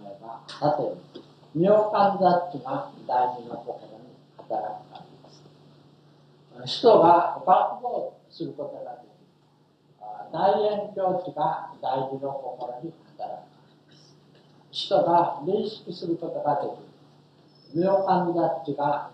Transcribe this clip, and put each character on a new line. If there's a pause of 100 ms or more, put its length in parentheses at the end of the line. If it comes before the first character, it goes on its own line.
え
ば
立 (520)
て
る。 (320)
妙
観
察
地
が (160)
第 (240)
二
の
心 (200)
に (260)
働
く
か (1600)
ら
で
す。
人
が
学
問 (180)
す
る
こ
と
が
で
き
る。 (880)
あ、
大 (160)
圓
教
地
が (100)
第 (140)
二
の
心
に (240)
働
く
か
ら
で
す。 (560)
人
が
認
識
す
る
こ
と
が
で
き
る。
妙
観
察
地
が